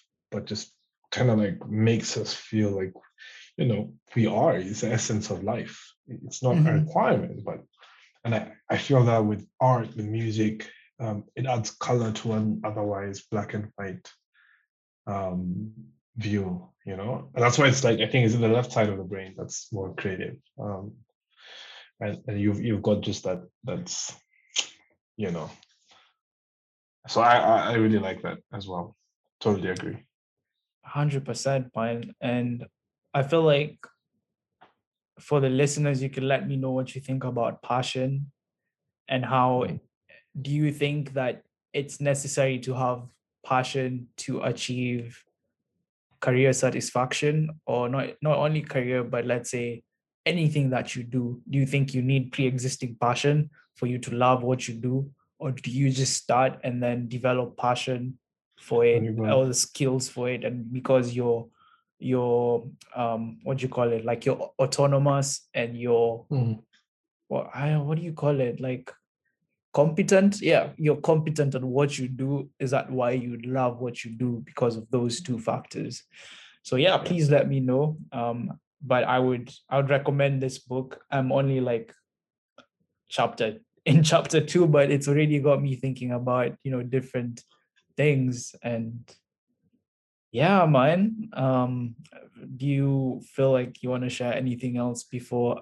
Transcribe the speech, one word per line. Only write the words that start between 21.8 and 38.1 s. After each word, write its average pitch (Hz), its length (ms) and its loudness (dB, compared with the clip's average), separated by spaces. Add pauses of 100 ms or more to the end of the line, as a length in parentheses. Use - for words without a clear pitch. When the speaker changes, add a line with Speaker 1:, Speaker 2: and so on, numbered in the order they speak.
Speaker 1:
and, 107 180 -4 (100)
and 101 120 -4
you've, 101 220 2
you've 110 200 0
got 107 200 2
just - 240 -4
that, 92 180 -4 (200)
that's, - 520 -8 (1000)
you 101 140 -4
know. 80 200 -8 (1600)
So 113 140 0
I, 120 160 8
I, 107 340 4
I - 20 0
really 110 260 4
like 95 240 -4
that 90 160 -8 (140)
as 98 140 -12
well. 87 280 -8 (460)
Totally 92 280 0
agree. 87 280 -6 (880)
Speaker 2:
Hundred 143 400 -2
percent, 127 500 -2
man. 117 460 -4
And 123 440 -4 (480)
I 139 100 2
feel 165 200 2
like 147 340 4 (1400)
for 151 200 0
the 135 100 4
listeners, 143 520 2
you 135 80 -4
can 135 180 -4
let 135 200 0
me 139 80 -2
know 131 160 -2
what 127 240 -4
you 135 60 -10
think 131 220 -4
about 123 380 -2
passion 131 720 -2 (760)